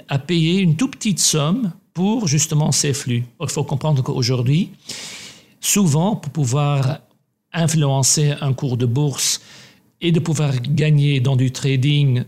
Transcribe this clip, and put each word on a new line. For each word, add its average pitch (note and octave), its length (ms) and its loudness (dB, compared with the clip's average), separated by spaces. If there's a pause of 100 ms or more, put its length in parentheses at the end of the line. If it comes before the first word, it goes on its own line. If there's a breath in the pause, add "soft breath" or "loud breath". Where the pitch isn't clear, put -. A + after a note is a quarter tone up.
à C#3 100 -2
payer E3+ 420 0
une D#3+ 180 2
toute C4+ 180 -2
petite F#3+ 240 -4
somme E3 540 0 (200)
pour G#3 340 0
justement D3+ 440 0
ces C#3 220 0
flux. A#2+ 320 -2 (160)
Il D3 80 -4
faut C#3+ 160 -4
comprendre D3 360 0
qu'aujourd'hui, C3 680 0 (880 loud breath)
souvent, F3+ 560 2
pour - 160 -10
pouvoir C#3+ 680 0 (520)
influencer D3 880 0
un C#3 140 -2
cours B2 240 -2
de B2 80 0
bourse C3 560 -2 (600 loud breath)
et E3+ 120 2
de F3 80 2
pouvoir D3 400 0
gagner C#3+ 580 2
dans C3+ 160 2
du B2+ 160 2
trading, C3+ 760 2